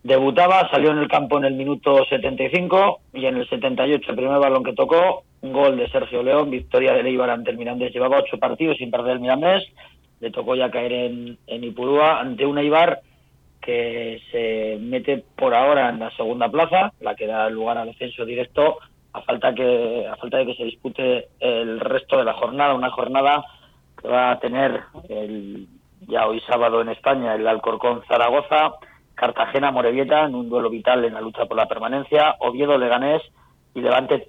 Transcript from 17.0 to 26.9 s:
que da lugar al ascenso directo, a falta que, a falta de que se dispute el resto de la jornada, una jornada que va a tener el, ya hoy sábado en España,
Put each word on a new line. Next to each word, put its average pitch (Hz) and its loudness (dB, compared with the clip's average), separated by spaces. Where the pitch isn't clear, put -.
que 107 -6
da 110 -2
lugar 110 -4
al 117 -6
ascenso 123 -10
directo, 123 0
a 107 -12
falta 123 -2
que, 120 0
a 107 -10
falta 127 -6
de 131 0
que 120 -8
se 120 -8
dispute 123 -4
el 113 -2
resto 131 0
de 127 2
la 113 0
jornada, 135 0
una 127 -2
jornada 135 0
que - -10
va 123 2
a 120 -2
tener 123 -2
el, 104 -10
ya 113 0
hoy 113 -4
sábado 117 2
en 113 -4
España, 120 -2